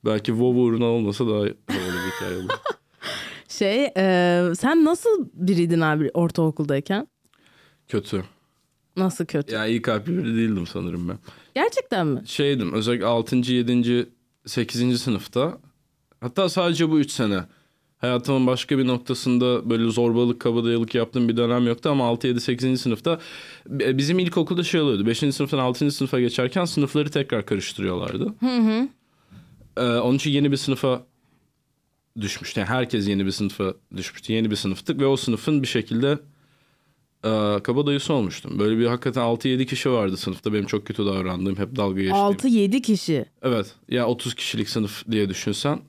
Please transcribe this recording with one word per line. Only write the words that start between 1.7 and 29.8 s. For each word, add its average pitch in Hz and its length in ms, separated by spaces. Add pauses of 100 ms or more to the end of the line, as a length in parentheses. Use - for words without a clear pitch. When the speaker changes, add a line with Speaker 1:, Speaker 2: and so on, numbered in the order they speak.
Speaker 1:
hikaye 95 200
olur. 92 120
Speaker 2:
<laughs> - 1000
Şey, 214 360 (120)
e, 180 460 (160)
sen 311 260
nasıl 349 500
biriydin 170 460
abi 151 340
ortaokuldayken? 160 920 (800)
Speaker 1:
Kötü. 98 360 (720)
Speaker 2:
Nasıl 180 300
kötü? 143 280
Speaker 1:
Ya, 107 120
iyi 113 160
kalpli 120 360
biri 117 180
değildim 110 300
sanırım 87 420
ben. 98 100 (360)
Speaker 2:
Gerçekten 254 520
mi? 135 200
Speaker 1:
Şeydim, 131 460
özellikle 110 340
altıncı, 120 480
yedinci, 120 520 (400)
sekizinci 120 520
sınıfta. 123 600 (640)
Hatta 175 280
sadece 165 420
bu 156 80
üç 143 120
sene. 104 300 (580)
Hayatımın 123 480
başka 127 320
bir 131 80
noktasında 123 840
böyle 113 200
zorbalık, 120 500
kabadayılık 117 540
yaptığım 117 340
bir 113 80
dönem 120 300
yoktu 120 240
ama 135 160
altı, 117 200
yedi, 123 140
sekizinci 127 380
sınıfta, 131 420 (600)
e, 131 180
bizim 151 200
ilkokulda 175 440
şey 165 180
oluyordu. 113 260
Beşinci 135 260
sınıftan 139 260
altıncı 127 360
sınıfa 131 260
geçerken 123 440
sınıfları 147 460
tekrar 139 360
karıştırıyorlardı. 95 960
Speaker 2:
Hı 247 160
hı. 226 320 (880)
Speaker 1:
Ee, 123 80